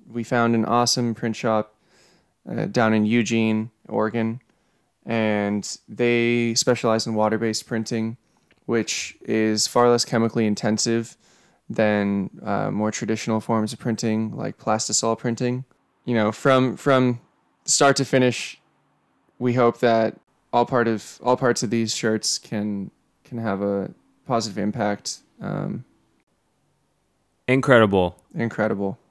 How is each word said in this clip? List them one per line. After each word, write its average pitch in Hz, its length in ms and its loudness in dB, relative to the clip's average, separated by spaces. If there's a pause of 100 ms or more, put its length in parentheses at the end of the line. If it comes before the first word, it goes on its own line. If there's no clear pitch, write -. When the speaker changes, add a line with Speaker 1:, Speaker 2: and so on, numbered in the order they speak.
Speaker 1:
we 117 140 -6
found 117 320 2
an 110 100 2
awesome 120 480 0
print 113 220 -6
shop, 110 400 -2 (760)
uh, 113 160 -4
down 110 280 2
in 107 120 2
Eugene, 110 640 0 (180)
Oregon, 110 540 -4 (640)
and 104 720 -2 (100)
they 120 680 0
specialize 113 520 0
in 113 80 -4
water-based 107 520 0
printing, 113 500 -4 (480)
which - 560 -2
is 110 460 0
far 123 220 4
less 120 140 2
chemically 113 440 0
intensive 113 680 -2 (540)
than, 101 600 0 (140)
uh, 101 280 -2
more 107 200 -2
traditional 110 480 -4
forms 110 340 -2
of - 60 -14
printing, 110 560 -4
like 107 220 -8
plastisol 110 600 -2
printing. 123 460 -4 (400)
You 123 120 -4
know, 110 160 2
from, 131 460 2
from 127 420 2 (440)
start 139 340 4
to 139 80 0
finish, - 540 0 (800)
we 123 140 0
hope 117 260 4
that 113 380 2 (360)
all 120 120 2
part 120 220 0
of, 110 360 -4
all 123 140 4
parts 123 260 0
of 110 80 -4
these 113 240 0
shirts 110 420 -2
can, 104 540 -6 (320)
can 123 160 -12
have 101 220 -4
a 101 300 -2 (360)
positive 110 320 -2
impact. 104 600 -4 (220)
Um, 101 420 -6 (1600)
Speaker 2:
Incredible. 113 720 4 (140)
Speaker 1:
Incredible. 107 640 -2 (140)